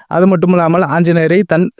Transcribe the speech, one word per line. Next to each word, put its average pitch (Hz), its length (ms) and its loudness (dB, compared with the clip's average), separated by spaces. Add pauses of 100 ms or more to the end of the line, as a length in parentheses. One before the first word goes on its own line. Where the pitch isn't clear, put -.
(100)
அது 180 160 0
மட்டும் 180 280 0
இல்லாமல், 170 340 0
ஆஞ்சநேயரை 165 580 0
தன் 170 200 0 (120)